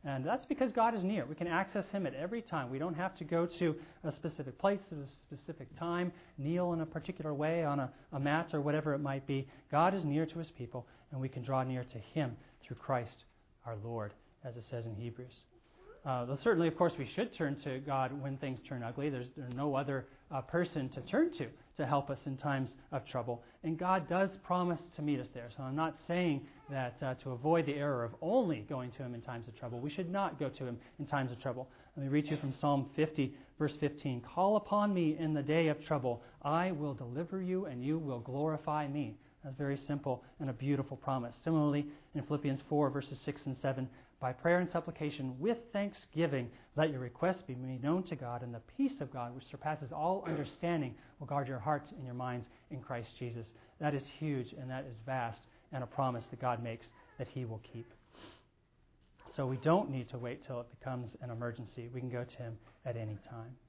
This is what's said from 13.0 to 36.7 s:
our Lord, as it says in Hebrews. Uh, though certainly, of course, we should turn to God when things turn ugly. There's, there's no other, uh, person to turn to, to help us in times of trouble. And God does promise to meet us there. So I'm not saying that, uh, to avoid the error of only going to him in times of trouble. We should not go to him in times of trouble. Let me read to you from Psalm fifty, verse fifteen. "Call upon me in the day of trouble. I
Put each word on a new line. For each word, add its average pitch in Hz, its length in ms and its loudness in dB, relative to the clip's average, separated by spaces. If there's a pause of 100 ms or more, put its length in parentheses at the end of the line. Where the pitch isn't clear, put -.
our 117 100 -6
Lord, 107 380 -4 (320)
as 117 100 -8
it 120 140 -10
says 117 160 -4
in 113 100 -6
Hebrews. 120 480 -8 (600)
Uh, 127 180 0
though 131 140 -2
certainly, 170 320 6
of 151 80 -4
course, 175 200 6
we 139 80 -4
should - 280 -4
turn 143 320 0
to 131 140 -4
God 135 420 0
when 135 160 -4
things 131 240 -4
turn 123 220 -6
ugly. 135 260 -2
There's, 123 260 -4
there's 123 180 -8
no 139 220 0
other, 135 320 0 (240)
uh, 139 80 0
person 170 500 0
to 135 120 -8
turn 311 320 4
to, 123 140 -4 (280)
to 147 100 0
help 139 240 2
us 139 160 -4
in 135 120 -4
times 131 360 0 (200)
of 131 120 -2
trouble. 120 380 -4 (200)
And 160 140 0
God 180 300 2
does 190 220 4 (140)
promise 175 360 2 (160)
to 156 60 -6
meet 147 180 2
us 123 140 -6
there. 120 240 -8
So 139 60 -6
I'm 131 120 -4
not 156 220 0 (100)
saying 170 400 2 (220)
that, 127 320 -2
uh, 131 140 0
to 131 160 -6
avoid 151 340 4
the 139 80 0
error 143 320 0
of 117 160 -6
only 175 400 2
going 123 300 -6
to - 80 -16
him 123 140 -6
in 117 80 -8
times 120 280 -8
of 113 80 -14
trouble. 120 220 -6
We 139 100 -2
should 170 200 -4
not 185 300 0
go 147 100 0
to - 160 -8
him 120 140 -4 (200)
in 143 60 -4
times 131 280 0
of 117 80 -12
trouble. 127 260 -4 (300)
Let 143 60 -4
me 135 60 -2
read 147 160 4
to 147 60 -2
you 151 60 0
from 143 160 -2
Psalm 143 420 4
fifty, 151 400 2 (220)
verse 147 220 2
fifteen. 139 420 0
"Call 196 340 4
upon 208 380 4
me 160 240 4
in 156 160 2
the 147 100 2
day 156 240 6
of 151 160 2
trouble. 127 380 2 (220)
I 170 280 4